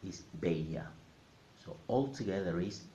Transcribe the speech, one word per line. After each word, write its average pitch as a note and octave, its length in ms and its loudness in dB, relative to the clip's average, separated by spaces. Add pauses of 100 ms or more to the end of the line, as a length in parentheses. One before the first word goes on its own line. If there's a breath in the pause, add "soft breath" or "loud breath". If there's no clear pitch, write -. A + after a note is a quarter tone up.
it's F#2+ 180 -6 (120)
bella. D#2+ 520 0 (760)
So - 120 -10 (120)
altogether G2 720 2
is F#2+ 220 0 (120)